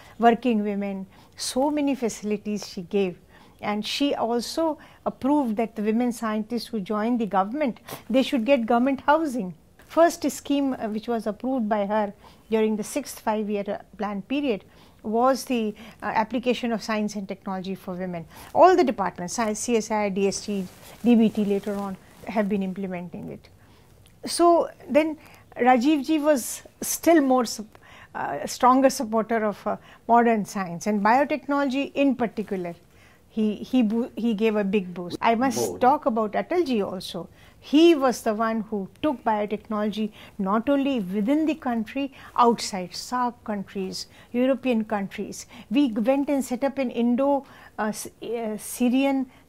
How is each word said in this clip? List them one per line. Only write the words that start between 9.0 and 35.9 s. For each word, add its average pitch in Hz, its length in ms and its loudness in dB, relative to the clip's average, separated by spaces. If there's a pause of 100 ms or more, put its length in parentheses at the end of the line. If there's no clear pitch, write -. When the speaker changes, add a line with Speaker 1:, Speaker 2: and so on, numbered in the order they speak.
Speaker 1:
housing. 262 520 0 (340)
First 320 440 2
scheme, 277 420 -2
uh, 233 140 -6
which 214 200 -6
was 226 200 -4
approved 240 400 -2
by 208 180 0
her 208 280 -2 (360)
during 220 280 2
the 208 60 -6
sixth - 360 -8
five-year, 214 480 -2
uh, 202 100 -6 (200)
plan 202 240 -6
period 262 420 -4 (380)
was 240 440 0
the, 220 280 -2 (300)
uh, 208 40 -6
application 233 640 -2
of 214 120 -4
science 214 320 -4
and 196 120 -8
technology 190 460 -8
for 185 200 -10
women. 180 320 -8 (280)
All 359 220 8
the 339 80 4
departments, 190 540 -4
sci-, 220 160 -2
C 226 240 -2
S 214 140 -2
I, 208 180 0
D 196 180 0
S 185 180 -2
T, 196 220 -4 (360)
D 233 120 6
B 220 140 6
T 208 160 0
later 202 300 -2
on, 196 220 -8 (300)
have 202 200 -2
been 196 140 -2
implementing 185 680 -8
it. - 200 -16 (760)
So 339 440 4 (180)
then 302 300 2 (400)
Rajiv 254 480 4
ji 311 140 2
was 285 420 0 (200)
still - 400 4
more 254 240 2
sup-, - 340 -12 (340)
uh, - 320 -6
stronger 262 440 4
supporter 220 540 -2
of, 208 220 -4
uh, 196 120 -2 (300)
modern 226 380 6
science 170 400 -8
and 208 160 0
biotechnology 277 920 2
in 269 200 4
particular. 190 600 -4 (540)
He, 214 260 0
he 254 280 0
bo-, 226 320 0
he 226 180 0
gave 208 220 0
a 208 80 2
big 190 300 -2
boost. 175 280 -8
I 233 140 4
must 240 220 0
Speaker 2:
More. 202 220 -2
Speaker 1:
talk 285 260 4